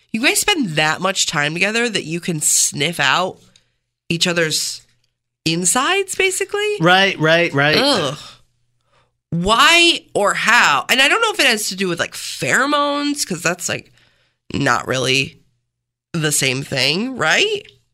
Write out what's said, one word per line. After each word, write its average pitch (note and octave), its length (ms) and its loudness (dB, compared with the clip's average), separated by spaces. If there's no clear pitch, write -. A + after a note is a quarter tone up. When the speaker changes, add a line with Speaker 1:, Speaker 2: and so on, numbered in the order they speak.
Speaker 1:
you A3 100 -4
guys F4+ 180 2
spend D#4 300 0
that D#3 300 0
much F#3+ 260 -2
time D3+ 280 -2
together G#3+ 340 -2
that G3 160 -4
you E3 160 -6
can D#3+ 200 -4
sniff - 600 -2
out D3+ 380 0
each E3+ 160 0
other's E3+ 560 -2
insides, B3+ 680 0
basically? G4+ 640 -2
Speaker 2:
Right, F3+ 380 4
right, E3 360 2
right. D3 240 2
Speaker 1:
Ugh. G#3 400 0
Why C#4 720 4
or F#3 200 2
how? F3 560 4
And B3 100 2
I C#4 80 6
don't F#4 140 2
know A4 80 0
if - 100 -6
it D4 60 4
has A3 220 0
to G3 80 -8
do F#3+ 120 -2
with, E3+ 120 -4
like, - 140 -4
pheromones, C#4+ 1120 -2
'cause E3+ 160 -8
that's, E3+ 260 -4
like, - 240 -8
not B2 360 0
really C3 500 -2
the D3+ 200 -2
same C3+ 320 -2
thing, E3+ 520 -2
right? A3 460 0